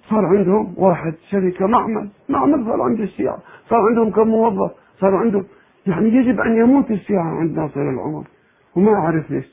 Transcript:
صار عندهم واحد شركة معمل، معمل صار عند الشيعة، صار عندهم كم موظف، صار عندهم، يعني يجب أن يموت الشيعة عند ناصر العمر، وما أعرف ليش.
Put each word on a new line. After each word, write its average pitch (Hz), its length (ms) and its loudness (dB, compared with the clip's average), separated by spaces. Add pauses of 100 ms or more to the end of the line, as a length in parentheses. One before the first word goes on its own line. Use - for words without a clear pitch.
صار 214 160 2
عندهم 196 520 0
واحد 165 360 0 (160)
شركة 190 360 -2
معمل، 214 440 -2 (200)
معمل 269 360 0
صار - 160 -4
عند 247 180 -2
الشيعة، - 380 -6 (320)
صار 226 100 2
عندهم 220 300 2
كم 214 180 2
موظف، 220 440 0 (280)
صار 196 160 2
عندهم، 196 280 0 (440)
يعني 196 220 0
يجب 240 300 2
أن 226 180 0
يموت 247 340 4
الشيعة 165 480 -2
عند 156 200 -4
ناصر 143 220 -6
العمر، 143 420 -6 (520)
وما 208 180 4
أعرف 160 380 0
ليش. 135 220 -4